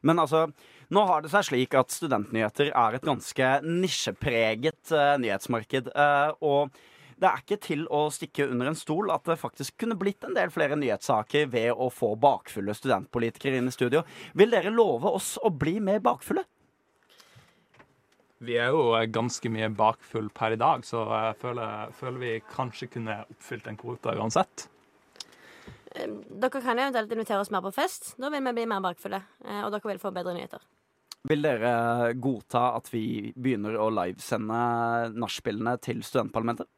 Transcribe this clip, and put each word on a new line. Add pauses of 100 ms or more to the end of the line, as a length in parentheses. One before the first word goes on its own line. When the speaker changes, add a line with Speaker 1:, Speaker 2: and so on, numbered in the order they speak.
Speaker 1:
Men
altså, (380)
nå
har
det
seg
slik
at
studentnyheter
er
et
ganske
nisjepreget,
eh,
nyhetsmarked,
eh, (100)
og (480)
det
er
ikke
til
å
stikke
under
en
stol
at
det
faktisk
kunne
blitt
en
del
flere
nyhetssaker
ved
å
få
bakfulle
studentpolitikere
inn
i
studio. (300)
Vil
dere
love
oss
å
bli
mer
bakfulle? (2000)
Speaker 2:
Vi
er
jo,
eh,
ganske
mye
bakfull
per
i
dag,
så
jeg
føler,
føler
vi (140)
kanskje
kunne
oppfylt
den
kvota
uansett. (1300)
Speaker 3:
Eh,
dere
kan
jo
eventuelt
invitere
oss
mer
på
fest.
Da
vil
vi
bli
mer
bakfulle, (220)
eh,
og
dere
vil
få
bedre
nyheter. (680)
Speaker 1:
Vil
dere
godta
at
vi
begynner
å
livesende
nachspielene
til
studentparlamentet? (120)